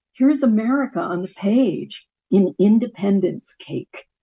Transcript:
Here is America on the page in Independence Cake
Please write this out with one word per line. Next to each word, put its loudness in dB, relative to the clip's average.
Here 2
is 0
America 0
on -6
the -8
page -2
in 2
Independence 0
Cake -14